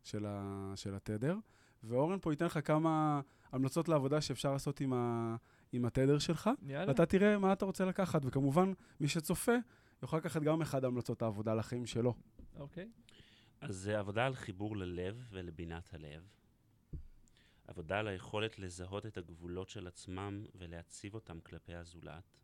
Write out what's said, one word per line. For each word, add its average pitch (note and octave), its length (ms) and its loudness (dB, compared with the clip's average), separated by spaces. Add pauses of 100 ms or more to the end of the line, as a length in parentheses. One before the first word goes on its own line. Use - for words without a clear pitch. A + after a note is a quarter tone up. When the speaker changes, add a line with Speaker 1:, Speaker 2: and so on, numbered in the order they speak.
Speaker 1:
של G#2 260 -6
ה-, G2 480 -6
של G2 180 -8
התדר, G#2+ 420 -2 (480)
ואורן C#3+ 360 2
פה D#3+ 120 0
ייתן E3+ 140 2
לך D#3+ 180 0
כמה D#3 560 4 (320)
המלצות C#3 360 2
לעבודה D3 320 4
שאפשר C#3 320 0
לעשות C#3 280 -2
עם C3+ 120 2
ה-, A#2 440 0 (360)
עם A#2+ 120 0
התדר C3+ 340 6
שלך, E3 320 0 (160)
Speaker 2:
יאללה. C#3 220 -2
Speaker 1:
ואתה D3+ 180 6
תראה G#3 320 6
מה G3 140 6
אתה G3 120 2
רוצה F#3+ 200 0
לקחת, F3+ 400 2
וכמובן, C#3 480 4 (280)
מי D3 80 2
שצופה, E3+ 440 2 (500)
יוכל D#3+ 140 -2
לקחת D#3+ 260 -2
גם D#3 200 4
אחד C3+ 220 0
המלצות B2 380 0
העבודה A2 320 0
לחיים A2+ 320 -2
שלו. A#2+ 280 2 (440)
Speaker 2:
אוקיי. C#3 300 -12 (720)
Speaker 3:
אז G2 160 -6
זה G#2 220 0
עבודה G#2 280 0
על C3 80 0
חיבור G#2+ 420 -6
ללב F#2 540 -6
ולבינת E2+ 640 -10
הלב, D#2 280 -14 (1400)
עבודה F2 320 -4
על G#2+ 100 0
היכולת G#2+ 500 -4
לזהות F#2 480 -8
את G#2 120 -10
הגבולות F2 500 -10
של F#2 180 -12
עצמם G2 580 -8 (100)
ולהציב F2 600 -14
אותם E2+ 260 -12
כלפי E2+ 340 -16
הזולת E2 680 -16